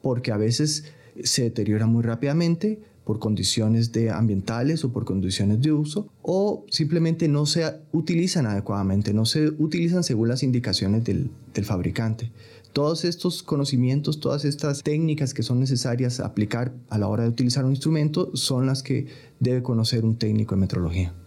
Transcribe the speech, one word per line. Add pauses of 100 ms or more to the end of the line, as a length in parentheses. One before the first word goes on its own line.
porque
a
veces (400)
se
deterioran
muy
rápidamente (240)
por
condiciones
de
ambientales
o
por
condiciones
de
uso, (140)
o
simplemente
no
se (120)
utilizan
adecuadamente,
no
se
utilizan
según
las
indicaciones
del, (240)
del
fabricante. (400)
Todos
estos
conocimientos,
todas
estas
técnicas
que
son
necesarias
aplicar (160)
a
la
hora
de
utilizar
un
instrumento
son
las
que (340)
debe
conocer
un
técnico
de
metrología. (120)